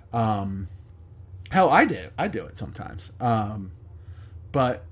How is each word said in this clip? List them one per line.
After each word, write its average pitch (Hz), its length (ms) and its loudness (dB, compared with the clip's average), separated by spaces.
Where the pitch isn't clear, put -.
Um, 98 560 0
hell, 185 200 8
I 208 160 8
do. 92 220 -4
I 185 100 -2
do 95 160 -6
it - 140 -16
sometimes. - 600 -12
Um, 107 520 0
but, 127 400 2